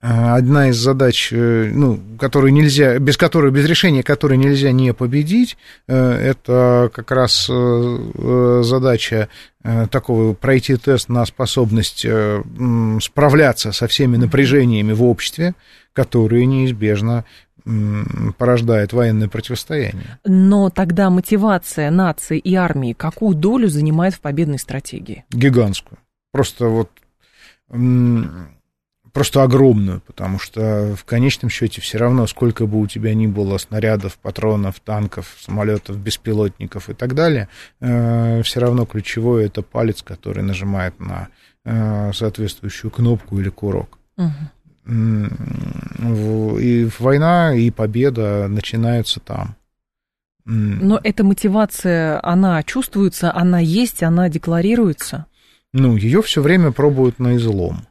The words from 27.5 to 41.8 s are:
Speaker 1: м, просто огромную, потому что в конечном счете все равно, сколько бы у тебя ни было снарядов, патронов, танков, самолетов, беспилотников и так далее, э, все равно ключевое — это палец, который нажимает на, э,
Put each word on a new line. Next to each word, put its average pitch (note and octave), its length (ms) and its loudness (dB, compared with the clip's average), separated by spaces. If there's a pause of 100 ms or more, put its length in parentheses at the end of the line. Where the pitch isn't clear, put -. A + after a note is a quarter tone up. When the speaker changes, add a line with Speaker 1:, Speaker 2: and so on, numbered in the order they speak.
Speaker 1:
м, A#2+ 800 0 (640)
просто C#3 300 2
огромную, A#2+ 640 4
потому F#2+ 320 -8
что G#2 580 -4
в - 80 -18
конечном B2 440 0
счете - 320 -6
все - 180 -8
равно, A#2+ 280 2
сколько A#2 400 -2
бы G#2+ 140 0
у G#2 60 -2
тебя A2 280 -4
ни A2 120 2
было G2 320 -2
снарядов, G#2+ 600 -4
патронов, G#2 600 -4
танков, G#2 600 -8
самолетов, G#2 560 -4
беспилотников G#2 920 -6
и G#2+ 40 -10
так B2 220 -6
далее, D3+ 320 0 (340)
э, A#2 600 0
все - 180 -4
равно B2 240 2
ключевое — A2+ 600 -2
это G#2 160 -6
палец, A2+ 400 -4
который G2 400 -10
нажимает F#2+ 560 -4
на, F#2 300 -10 (360)
э, G#2+ 480 -2